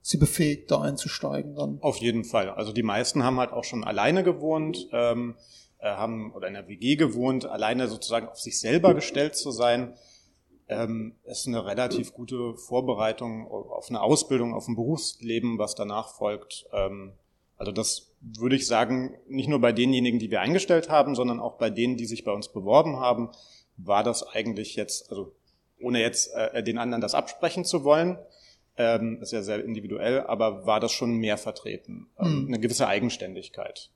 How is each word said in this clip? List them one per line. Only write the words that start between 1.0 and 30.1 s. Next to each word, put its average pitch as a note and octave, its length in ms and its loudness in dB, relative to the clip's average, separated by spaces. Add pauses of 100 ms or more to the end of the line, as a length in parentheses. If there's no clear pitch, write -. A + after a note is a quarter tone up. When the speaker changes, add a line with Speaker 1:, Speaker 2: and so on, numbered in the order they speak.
Speaker 1:
dann. C#3+ 280 -6
Speaker 2:
Auf D3 160 0
jeden A2+ 260 0
Fall. G2+ 240 0
Also G#2+ 240 -4
die A2+ 100 0
meisten A2+ 400 0
haben B2+ 160 2
halt B2 140 0
auch A#2+ 120 -4
schon A2 200 -6
alleine A#2+ 400 2
gewohnt, D#3 680 0
ähm, A#2+ 420 2 (460)
äh, G#2 100 -2
haben, A2 420 -6
oder F#2 160 -8
in G2 60 -8
der G2+ 120 -12
W G2 100 -14
G B2 200 2
gewohnt, B2+ 480 0
alleine A2+ 440 0
sozusagen A2+ 400 -4
auf - 120 -18
sich - 180 -6
selber E3+ 360 6
gestellt D3+ 420 -2
zu - 140 -4
sein, A#2+ 420 2 (760)
ähm, A2+ 440 -4 (100)
ist - 220 -8
eine A#2 180 -2
relativ A2+ 480 -2
gute A#2+ 420 -8
Vorbereitung A2+ 960 -2
auf - 380 -10
eine A2+ 140 -4
Ausbildung, A#2+ 500 2
auf A2 160 -6
ein A#2 80 -2
Berufsleben, A#2 840 -2
was G#2 160 -2
danach G#2 360 -4
folgt. - 640 -6
Ähm, G2 380 -2 (440)
also G#2+ 160 -6
das - 380 -4 (100)
würde A2+ 340 0
ich C3 120 2
sagen, B2 500 2 (120)
nicht C3+ 200 -2
nur D3 120 4
bei A#2+ 120 8
denjenigen, B2 480 4
die G#2+ 100 -6
wir G2+ 120 2
eingestellt E3 480 2
haben, D3 240 6
sondern A#2+ 260 0
auch A#2 140 -4
bei A2+ 160 0
denen, A#2+ 260 0
die A#2+ 80 -6
sich A2+ 180 -10
bei G#2+ 100 -4
uns G#2 160 -6
beworben C3 520 4
haben, B2 300 2 (480)
war G2+ 260 2
das A#2 240 0
eigentlich G#2+ 480 -4
jetzt, - 340 -6
also G2 220 -8 (480)
ohne B2 220 0
jetzt, - 320 0
äh, A#2 280 -2
den A2 140 -2
anderen A#2+ 240 -2
das B2 140 -2
absprechen E3+ 500 -2
zu E3 180 -2
wollen, D#3+ 360 4 (580)
ähm, A#2 460 2
ist - 100 -10
ja A2+ 100 -4
sehr G#2 220 -4
individuell, G#2+ 600 -2